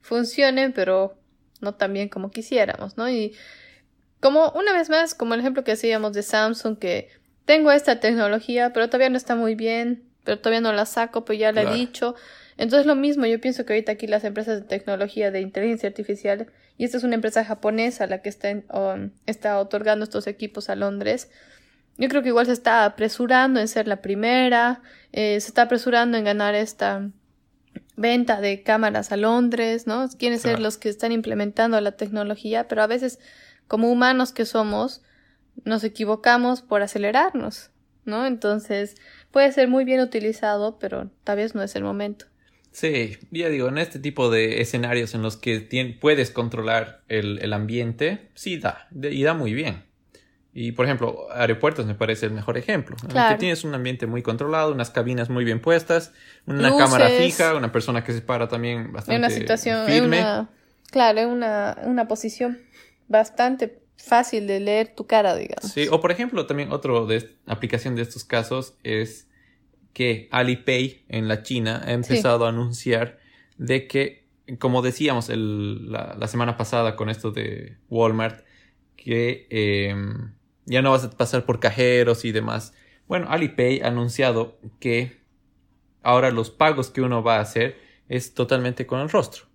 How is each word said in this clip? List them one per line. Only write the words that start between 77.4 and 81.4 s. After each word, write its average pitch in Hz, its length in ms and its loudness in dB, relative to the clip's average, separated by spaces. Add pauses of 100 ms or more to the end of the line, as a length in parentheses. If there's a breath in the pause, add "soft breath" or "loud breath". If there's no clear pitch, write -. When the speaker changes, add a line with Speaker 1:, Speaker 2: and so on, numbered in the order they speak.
Speaker 2:
Walmart, 113 560 0 (520 soft breath)
que, 120 540 -2
em, 101 800 -4 (340)
ya 127 160 2
no 135 100 4
vas 127 100 4
a 117 80 -6
pasar 120 340 -2